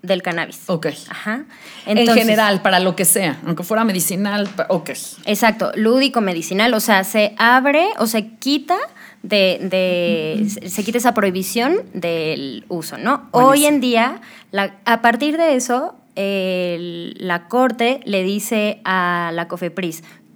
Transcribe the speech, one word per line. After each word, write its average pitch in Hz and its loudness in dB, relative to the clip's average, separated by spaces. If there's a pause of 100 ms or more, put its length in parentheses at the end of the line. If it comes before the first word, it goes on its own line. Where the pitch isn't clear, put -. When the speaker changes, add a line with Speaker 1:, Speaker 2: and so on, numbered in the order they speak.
Speaker 1:
del 185 -2
cannabis. 170 -6
Speaker 2:
Ok. 165 -2 (220)
Speaker 1:
Ajá. 240 -6 (420)
Speaker 2:
En 214 2
Speaker 1:
Entonces 233 6
Speaker 2:
general, 214 4
para 190 4
lo 185 0
que 196 -2
sea, 175 0
aunque 170 -4
fuera 220 -2
medicinal, 202 -2
pa-, - -6
ok. 165 -2 (360)
Speaker 1:
Exacto, 214 2
lúdico, 247 2
medicinal, 190 0
o 214 2
sea, 196 4
se 208 0
abre 262 4 (140)
o 226 2
se 220 -2
quita 294 -2 (460)
de, 190 2 (100)
de, 175 0
Speaker 2:
Ujú. 208 0
Speaker 1:
se, 185 -10
se 208 -6
quita 233 -2
esa 240 2
prohibición 220 0 (120)
del 156 -4
uso, 156 -8
¿no? 254 -2
Speaker 2:
Buenísimo. 247 6
Speaker 1:
Hoy 294 4
en 294 2
día, 247 0 (300)
la, 196 -4 (120)
a 233 2
partir 240 2
de 320 4
eso, 254 -2 (220)
el, 180 -4
la 175 -4
Corte 247 0
le 196 -2
dice 208 -2
a 175 0
la 170 -4
cofepris, 175 -6 (340)